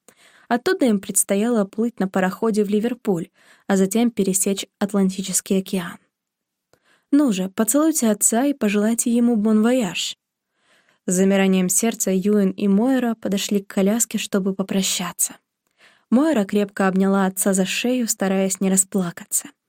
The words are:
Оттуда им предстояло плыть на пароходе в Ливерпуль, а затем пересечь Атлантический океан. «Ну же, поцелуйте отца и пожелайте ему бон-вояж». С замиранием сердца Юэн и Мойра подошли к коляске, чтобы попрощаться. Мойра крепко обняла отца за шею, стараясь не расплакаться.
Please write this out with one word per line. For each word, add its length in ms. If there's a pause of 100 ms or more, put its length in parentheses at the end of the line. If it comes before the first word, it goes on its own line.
(500)
Оттуда 360
им 120
предстояло 680
плыть 360
на 80
пароходе 560
в 40
Ливерпуль, 600 (400)
а 80
затем 340
пересечь 560 (140)
Атлантический 800
океан. 380 (1120)
«Ну 200
же, 180
поцелуйте 600
отца 360
и 60
пожелайте 600
ему 240
бон-вояж». 800 (880)
С 60
замиранием 560
сердца 440
Юэн 380
и 160
Мойра 480
подошли 480
к 60
коляске, 500
чтобы 340
попрощаться. 840 (720)
Мойра 340
крепко 440
обняла 380
отца 260
за 120
шею, 440
стараясь 520
не 100
расплакаться. 800 (180)